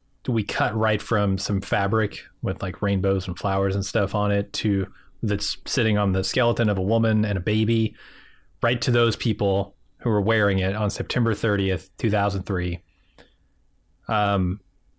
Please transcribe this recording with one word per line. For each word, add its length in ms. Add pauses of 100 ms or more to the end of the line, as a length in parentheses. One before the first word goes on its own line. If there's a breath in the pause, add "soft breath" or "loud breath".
(280)
we 160
cut 320
right 260
from 360
some 240
fabric 600 (200)
with, 200
like, 200
rainbows 460
and 100
flowers 380
and 100
stuff 300
on 160
it 220
to 340 (360 soft breath)
that's 420
sitting 320
on 160
the 100
skeleton 460
of 80
a 40
woman 440
and 120
a 40
baby, 540 (680 loud breath)
right 180
to 100
those 240
people 600 (240)
who 100
were 120
wearing 380
it 160
on 140
September 460
thirtieth, 640
two 120
thousand 340
three. 380 (1300 soft breath)
Um, 520 (400)